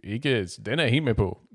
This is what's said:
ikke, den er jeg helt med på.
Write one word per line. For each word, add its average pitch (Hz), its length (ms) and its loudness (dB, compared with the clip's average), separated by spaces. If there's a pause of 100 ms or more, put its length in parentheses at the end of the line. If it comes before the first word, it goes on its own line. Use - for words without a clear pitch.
ikke, 117 420 0
den 104 340 -4
er 165 40 2
jeg 120 80 2
helt 147 140 2
med 120 100 2
på. 98 240 0 (160)